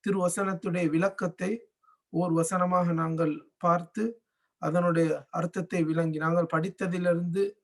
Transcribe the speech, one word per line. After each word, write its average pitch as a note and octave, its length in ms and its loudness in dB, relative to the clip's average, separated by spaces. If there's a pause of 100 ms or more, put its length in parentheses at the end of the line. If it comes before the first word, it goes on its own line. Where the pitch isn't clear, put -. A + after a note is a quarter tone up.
திருவசனத்துடைய F#3 840 0
விளக்கத்தை F3+ 600 -2 (640)
ஓர் E3 200 0
வசனமாக F3+ 600 2
நாங்கள் D#3+ 400 0 (240)
பார்த்து F3 460 0 (580)
அதனுடைய E3 460 2 (220)
அர்த்தத்தை F3 540 -4
விளங்கி, D#3+ 340 0
நாங்கள் E3 340 0
படித்ததிலிருந்து F3 920 0 (220)